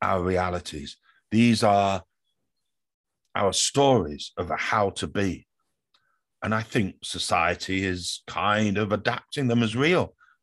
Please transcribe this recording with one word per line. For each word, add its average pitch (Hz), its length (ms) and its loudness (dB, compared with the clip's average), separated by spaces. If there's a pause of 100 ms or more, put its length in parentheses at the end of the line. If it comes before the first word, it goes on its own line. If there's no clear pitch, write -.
our 98 200 0
realities. 90 760 -4 (340)
These 117 320 4
are 101 400 4 (1300)
our 98 180 0
stories 113 840 2
of 87 120 -6
how 101 420 0
to - 160 -8
be." 98 400 -4 (960)
And 107 120 -2
I 110 60 -2
think 110 420 -2
society 90 800 -2
is 90 440 -6
kind 104 500 0
of 104 140 0
adapting 120 560 -4
them 117 160 2
as 110 120 -2
real, 147 400 0 (280)